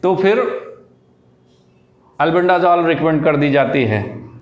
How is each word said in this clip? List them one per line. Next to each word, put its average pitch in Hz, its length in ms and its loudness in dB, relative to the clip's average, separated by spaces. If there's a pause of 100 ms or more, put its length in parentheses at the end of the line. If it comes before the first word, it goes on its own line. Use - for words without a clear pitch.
तो 180 120 0
फिर 196 460 -2 (1600)
albendazole 175 640 2
recommend 156 380 0
कर 156 120 2
दी 143 160 0
जाती 139 320 0
है। 104 420 -4 (160)